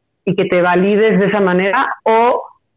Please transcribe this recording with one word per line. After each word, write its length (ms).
y 100
que 100
te 160
valides 580
de 80
esa 120
manera, 480
o 380